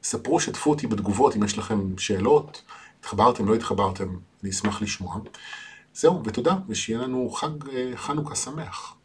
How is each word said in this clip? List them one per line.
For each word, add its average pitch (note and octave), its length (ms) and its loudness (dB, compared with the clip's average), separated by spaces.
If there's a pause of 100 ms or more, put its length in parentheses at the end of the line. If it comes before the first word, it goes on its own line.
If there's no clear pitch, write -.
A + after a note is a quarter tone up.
ספרו, - 360 0
שתפו - 300 0
אותי D3 180 2
בתגובות G#2 480 2
אם G#2 80 2
יש G2+ 140 0
לכם G2 400 -2
שאלות, A2+ 640 2 (380)
התחברתם, G#2+ 480 4
לא A2 80 6
התחברתם, F#2+ 640 0 (260)
אני G2 60 -6
אשמח G2+ 320 -2
לשמוע. F#2 360 -6 (760)
זהו, - 320 4
ותודה, D#3+ 300 2 (120)
ושיהיה A2 320 -4
לנו B2+ 300 -2
חג, D3 400 -6
אה, B2+ 260 -4
חנוכה D3+ 400 -4
שמח. - 680 -8